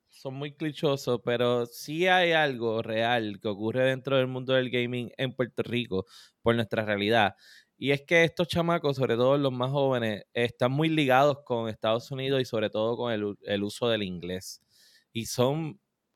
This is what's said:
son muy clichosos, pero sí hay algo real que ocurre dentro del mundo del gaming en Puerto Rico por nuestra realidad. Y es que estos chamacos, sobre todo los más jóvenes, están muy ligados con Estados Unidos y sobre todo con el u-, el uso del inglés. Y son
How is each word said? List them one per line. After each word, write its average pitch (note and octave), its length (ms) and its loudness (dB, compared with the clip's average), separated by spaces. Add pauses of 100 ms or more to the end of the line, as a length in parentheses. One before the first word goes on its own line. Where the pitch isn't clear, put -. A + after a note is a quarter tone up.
son - 260 -12
muy C#3+ 200 -8
clichosos, C#3 680 -2
pero A#2+ 420 2
sí D#3 400 -4
hay F#3 260 4
algo A#2 500 0
real A2 600 0
que A2+ 60 -2
ocurre A2 380 -2
dentro C3 320 0
del C3 100 2
mundo B2+ 240 -4
del B2+ 180 2
gaming A#2+ 460 -2
en B2+ 180 -4
Puerto A#2 300 -4
Rico - 420 -2 (360)
por A#2 120 4
nuestra A2 300 -2
realidad. G#2 500 2 (420)
Y C3 160 -2
es C#3 100 -2
que E3+ 220 4
estos E3 240 0
chamacos, E3+ 480 0
sobre A#2+ 200 0
todo B2+ 220 4
los C#3 140 0
más B2+ 180 -2
jóvenes, B2 600 0
están A#2+ 400 0
muy D#3 160 2
ligados C#3+ 560 4
con A2+ 240 -4
Estados A2 440 -2
Unidos C3 280 -2
y B2 40 0
sobre G#2+ 260 -2
todo A2+ 260 -2
con A#2+ 160 -4
el G#2 120 -2
u-, G#2 220 -6
el G2+ 180 -2
uso A2 240 -2
del A2 160 0
inglés. F2+ 580 -10 (500)
Y A2+ 140 -8
son C#3+ 540 -2 (360)